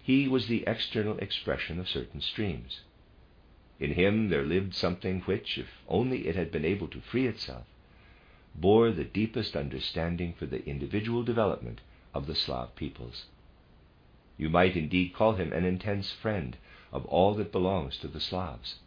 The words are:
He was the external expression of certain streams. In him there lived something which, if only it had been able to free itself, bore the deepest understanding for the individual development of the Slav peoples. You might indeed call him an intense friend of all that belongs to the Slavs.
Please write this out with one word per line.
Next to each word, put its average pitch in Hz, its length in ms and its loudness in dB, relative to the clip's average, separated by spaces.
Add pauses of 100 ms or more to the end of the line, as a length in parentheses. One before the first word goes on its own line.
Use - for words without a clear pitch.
He 135 260 4
was 127 200 2
the 113 200 2
external 107 500 0
expression - 600 -2
of 90 100 -6
certain 69 320 -6
streams. - 600 -4 (960)
In 71 140 0
him 104 360 4
there 73 140 4
lived 90 300 0
something 92 480 -2
which, - 360 -2
if 62 100 -8 (200)
only 127 400 0
it 85 80 0
had 85 160 -2
been 78 140 -2
able 90 220 0
to 62 120 -10
free 127 280 0
itself, 62 360 -8 (920)
bore 107 360 8
the 80 120 -2
deepest 110 520 -2
understanding 82 840 -2
for 80 100 -6
the - 180 -6
individual 104 580 -2
development 101 580 0 (320)
of 69 140 -4
the 76 80 -4
Slav 62 400 -4
peoples. 60 500 -10 (1120)
You 78 140 -2
might 87 260 6
indeed 87 400 2
call 110 180 6
him 90 180 0
an 90 140 0
intense 98 460 -2
friend 90 460 -4 (340)
of - 140 -6
all 95 300 6
that 104 160 -2
belongs 90 460 0
to - 100 -10
the 80 120 -10
Slavs. 90 560 -6 (120)